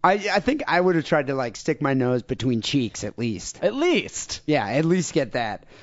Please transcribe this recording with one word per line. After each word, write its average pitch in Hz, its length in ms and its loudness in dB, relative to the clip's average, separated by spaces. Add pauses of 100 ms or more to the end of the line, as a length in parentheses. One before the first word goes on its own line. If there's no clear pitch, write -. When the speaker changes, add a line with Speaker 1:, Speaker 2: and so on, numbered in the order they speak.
Speaker 1:
I, 180 120 6
I 196 260 0
think 269 260 0
I 165 140 2
would 180 160 4
have 156 80 2
tried 147 240 0
to, 139 60 0
like, 123 220 -4
stick - 240 -2
my 139 140 4
nose 123 280 2
between 120 400 -2
cheeks 120 420 -2
at 104 120 -8
least. 110 460 -6
Speaker 2:
At 208 120 2
least. 285 720 -2
Speaker 1:
Yeah, 139 220 2
at 139 200 0
least 175 260 0
get 139 200 0
that. 110 320 -4 (180)